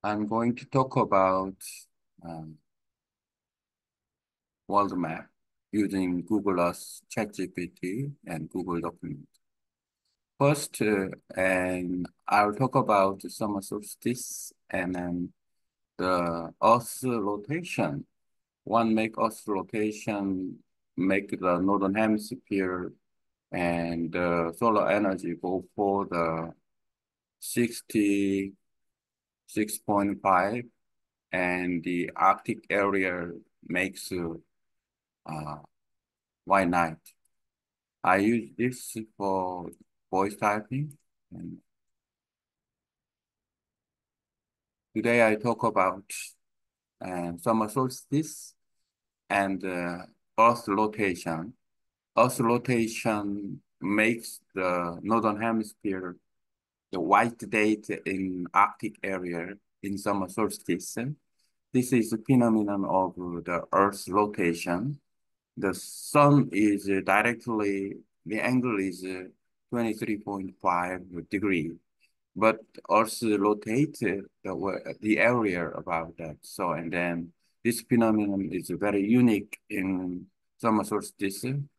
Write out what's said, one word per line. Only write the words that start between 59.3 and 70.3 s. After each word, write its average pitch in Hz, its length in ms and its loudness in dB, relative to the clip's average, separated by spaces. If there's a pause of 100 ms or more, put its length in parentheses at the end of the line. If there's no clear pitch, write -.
in 98 160 -4
summer 101 280 0
solstice. - 720 -4 (760)
This 123 220 2
is 110 200 2
a 110 40 -2
phenomenon 110 680 4
of 92 320 2 (300)
the 87 260 -2
Earth's 98 380 2
rotation. 101 920 0 (560)
The - 200 -2
sun - 760 4
is, 101 380 2
uh, 95 160 2
directly, 104 920 0 (280)
the 110 140 -4
angle 120 400 0
is, 90 260 -4
uh, 92 200 -10 (440)
twenty-three 110 480 -2
point 98 420 -8